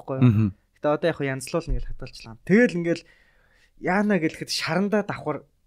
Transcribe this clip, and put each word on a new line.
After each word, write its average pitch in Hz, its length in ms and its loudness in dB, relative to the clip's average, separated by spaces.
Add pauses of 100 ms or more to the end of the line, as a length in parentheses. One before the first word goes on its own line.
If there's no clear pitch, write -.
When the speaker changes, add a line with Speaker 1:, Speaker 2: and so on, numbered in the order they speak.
Speaker 1:
байхгүй 135 160 -8
юу? 131 80 4
Speaker 2:
Мгм. 110 240 6 (320)
Speaker 1:
Гэтэ 151 80 -2
одоо 156 240 0
яг - 80 -6
янзлуулна 139 560 -4
гэл - 160 -4
хадгалчлаа. - 420 -14 (140)
Тэгэл 190 320 6
ингээд 170 220 -2 (800)
яана 202 320 2
гэлэхэд 156 340 -2
шарандаа 196 540 -2
давхар - 400 -6 (220)